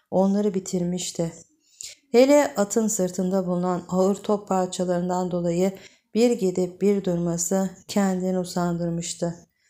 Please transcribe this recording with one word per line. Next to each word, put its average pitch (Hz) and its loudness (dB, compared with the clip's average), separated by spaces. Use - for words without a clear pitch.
onları 196 2
bitirmişti. 175 -4
Hele 269 6
atın 208 0
sırtında 185 0
bulunan 180 -2
ağır 185 2
top 202 -2
parçalarından 180 -2
dolayı 175 0
bir 240 4
gidip 185 -2
bir 196 2
durması 175 -2
kendini 185 0
usandırmıştı. 170 -4